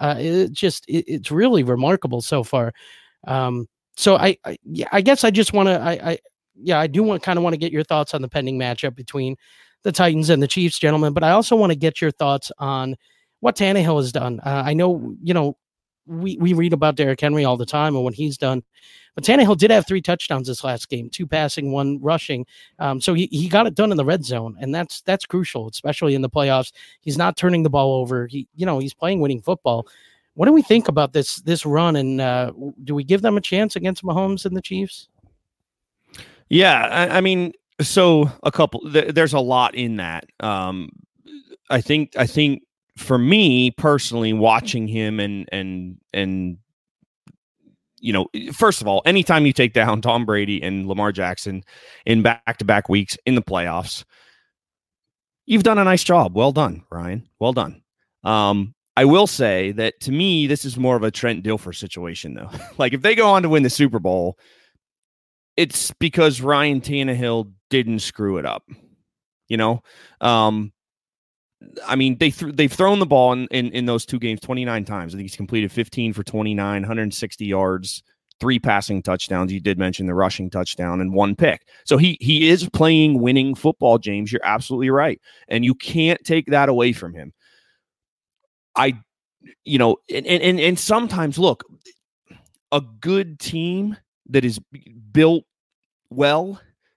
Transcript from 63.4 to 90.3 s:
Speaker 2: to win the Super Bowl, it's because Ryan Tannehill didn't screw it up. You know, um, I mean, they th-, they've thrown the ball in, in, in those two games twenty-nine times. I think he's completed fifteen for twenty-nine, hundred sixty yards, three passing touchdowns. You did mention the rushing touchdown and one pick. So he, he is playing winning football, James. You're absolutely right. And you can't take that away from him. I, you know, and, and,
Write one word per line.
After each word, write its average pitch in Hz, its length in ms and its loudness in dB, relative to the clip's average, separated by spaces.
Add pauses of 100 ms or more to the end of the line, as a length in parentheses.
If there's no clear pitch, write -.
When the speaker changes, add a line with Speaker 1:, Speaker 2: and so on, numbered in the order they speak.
Speaker 2:
to 170 60 0
win 156 140 4
the 123 80 2
Super 123 280 2
Bowl, 92 400 -2 (1160)
it's - 360 -2
because 156 480 2
Ryan 143 400 2
Tannehill 123 720 -4 (180)
didn't 113 300 0
screw 98 360 -4
it 71 100 -6
up. 50 180 -8 (840)
You 117 80 -4
know, 113 260 0 (380)
um, 107 520 0 (1120)
I 131 100 -4
mean, 131 220 0
they 160 120 2
th-, 147 240 -8
they've 143 180 2
thrown 196 260 2
the 190 80 0
ball 127 260 4
in, 123 160 -2
in, 123 240 -2
in 123 140 -4
those 117 200 -2
two 127 120 -4
games 113 220 -4
twenty-nine 120 440 -6
times. 90 300 -10
I 98 40 -10
think 98 100 -12
he's - 80 -16
completed 104 340 -4
fifteen 113 420 -4
for 104 100 -8
twenty-nine, 101 600 -4
hundred 110 320 -4
sixty 107 320 -10
yards, 95 560 -4 (380)
three 123 180 2
passing 101 440 -2
touchdowns. 92 500 -4
You 98 80 -6
did 95 180 -2
mention 92 280 -4
the 90 80 -4
rushing 92 360 -2
touchdown 90 500 -4
and 92 120 -4
one 98 240 0
pick. 139 300 0 (180)
So 143 120 2
he, 165 240 4
he 151 280 2
is 175 220 4
playing 156 500 4
winning 131 340 2
football, 127 440 2
James. 104 340 -6
You're 120 120 -4
absolutely 127 460 -2
right. 139 300 0 (280)
And 117 160 0
you 127 100 4
can't 165 500 0
take 160 220 0
that 139 220 2
away 120 240 2
from 85 220 -10
him. 76 180 -16 (1400)
I, 131 220 2 (640)
you 143 140 0
know, 117 200 4 (140)
and, 135 140 -6
and, 175 160 2